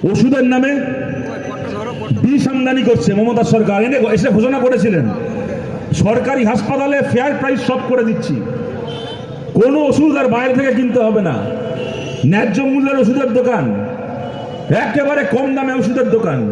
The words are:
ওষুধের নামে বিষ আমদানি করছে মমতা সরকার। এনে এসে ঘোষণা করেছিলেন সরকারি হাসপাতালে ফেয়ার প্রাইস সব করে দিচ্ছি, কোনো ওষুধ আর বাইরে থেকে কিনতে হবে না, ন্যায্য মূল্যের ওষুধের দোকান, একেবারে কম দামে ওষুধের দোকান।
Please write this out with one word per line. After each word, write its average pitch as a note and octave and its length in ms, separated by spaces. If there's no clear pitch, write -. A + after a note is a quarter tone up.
ওষুধের B3+ 420
নামে C4+ 180
বিষ C4+ 280
আমদানি B3+ 380
করছে A3+ 240
মমতা A3+ 300
সরকার। G3+ 320
এনে C4+ 120
এসে A#3+ 200
ঘোষণা C4 280
করেছিলেন G#3 400
সরকারি B3 420
হাসপাতালে C#4 520
ফেয়ার B3+ 280
প্রাইস C4 200
সব B3+ 100
করে B3 200
দিচ্ছি, D3+ 260
কোনো C4+ 220
ওষুধ C#4+ 320
আর B3+ 140
বাইরে B3+ 220
থেকে C4+ 200
কিনতে B3 300
হবে G#3+ 140
না, D#3 140
ন্যায্য G#3+ 260
মূল্যের C4+ 320
ওষুধের B3+ 260
দোকান, A3+ 260
একেবারে C#4+ 380
কম C4+ 220
দামে C4 240
ওষুধের A#3 360
দোকান। D3 240